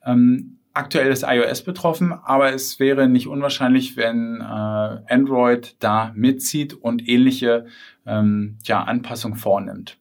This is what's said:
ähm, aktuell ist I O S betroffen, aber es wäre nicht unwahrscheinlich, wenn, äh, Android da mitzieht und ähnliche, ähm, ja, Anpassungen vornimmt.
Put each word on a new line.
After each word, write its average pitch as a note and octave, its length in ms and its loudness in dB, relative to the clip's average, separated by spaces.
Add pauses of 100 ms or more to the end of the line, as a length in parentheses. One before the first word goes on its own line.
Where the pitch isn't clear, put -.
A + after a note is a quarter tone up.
ähm, B2 520 2 (160)
aktuell C#3 360 0
ist C3 140 0
I C3 160 2
O A#2 40 4
S - 200 -4
betroffen, F3 480 -2
aber C3+ 420 0
es - 280 -6
wäre C3+ 260 4
nicht B2+ 200 4
unwahrscheinlich, C3+ 680 0
wenn, A2+ 460 -2
äh, - 20 -12
Android A2+ 1400 0
da A2 360 0
mitzieht C3+ 580 -2
und A#2 340 -6
ähnliche, A#2+ 580 2 (400)
ähm, G#2 580 -2
ja, G#2 200 -2
Anpassungen A2+ 540 -6
vornimmt. G2 640 -4